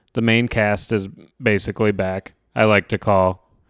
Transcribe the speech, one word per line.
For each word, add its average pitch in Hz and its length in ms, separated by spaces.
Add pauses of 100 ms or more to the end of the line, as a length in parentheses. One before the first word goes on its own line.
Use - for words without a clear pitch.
(120)
the - 80
main 117 260
cast 104 460
is 98 160 (340)
basically 107 480
back. 95 440 (200)
I 113 100
like 104 240
to 107 100
call, 92 500 (220)